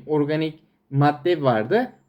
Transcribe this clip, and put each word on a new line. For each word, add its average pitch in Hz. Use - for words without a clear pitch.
organik 156
madde 143
vardı. 135